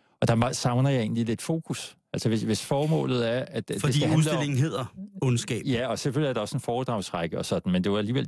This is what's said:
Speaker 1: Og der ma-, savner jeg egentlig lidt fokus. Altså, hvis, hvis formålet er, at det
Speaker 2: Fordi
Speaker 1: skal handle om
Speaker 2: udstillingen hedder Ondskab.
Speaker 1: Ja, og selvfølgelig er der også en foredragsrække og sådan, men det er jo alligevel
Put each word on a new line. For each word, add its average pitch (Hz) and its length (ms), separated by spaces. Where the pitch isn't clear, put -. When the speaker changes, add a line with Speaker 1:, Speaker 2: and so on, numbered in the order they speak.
Speaker 1:
Og 123 60
der 120 80
ma-, 123 40
savner 127 360
jeg 131 120
egentlig 113 240
lidt 113 160
fokus. - 560
Altså, - 160
hvis, 110 140
hvis 110 220
formålet 139 640
er, 123 160
at - 220
det 101 140
Speaker 2:
Fordi 143 120
Speaker 1:
skal 147 140
handle 156 60
om 147 40
Speaker 2:
udstillingen 135 240
hedder 135 260
Ondskab. 123 440
Speaker 1:
Ja, 127 220
og 113 120
selvfølgelig 143 300
er 127 40
der 117 80
også 104 160
en 120 40
foredragsrække 107 760
og - 80
sådan, 92 260
men 90 120
det 101 60
er 101 40
jo 101 40
alligevel 117 300